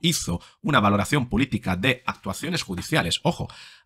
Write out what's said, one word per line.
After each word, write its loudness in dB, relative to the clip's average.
hizo 0
una 2
valoración 2
política 0
de 0
actuaciones -4
judiciales. -2
Ojo, 0